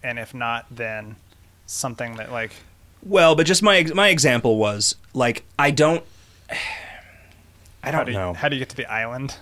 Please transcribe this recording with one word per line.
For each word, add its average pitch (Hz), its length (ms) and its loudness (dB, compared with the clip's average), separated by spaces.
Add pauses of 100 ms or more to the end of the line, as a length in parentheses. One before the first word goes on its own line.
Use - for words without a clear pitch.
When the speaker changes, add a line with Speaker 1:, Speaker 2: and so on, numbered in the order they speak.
Speaker 1:
And 120 160 -8
if 113 160 -12
not, 117 360 -6
then 110 460 -10 (500)
something 117 500 -8
that, 110 160 -12
like" 113 200 -6 (520)
Speaker 2:
Well, 180 320 6
but 156 100 4
just 180 160 2
my 202 160 6
ex-, 160 160 0
my 196 140 4
example 127 500 2
was, 104 380 0 (160)
like, 120 320 -2 (140)
I 143 120 4
don't, 151 320 2 (240)
<sighs> - 240 -20
I - 60 -8 (1300)
Speaker 1:
How 135 100 -6
Speaker 2:
don't 151 140 0
Speaker 1:
do 127 60 -6
you, 107 60 -4
Speaker 2:
know. 90 160 -4
Speaker 1:
how 147 140 -2
do 143 80 -2
you 127 40 -4
get 127 100 -8
to - 60 -18
the 123 140 -8
island? 117 520 -6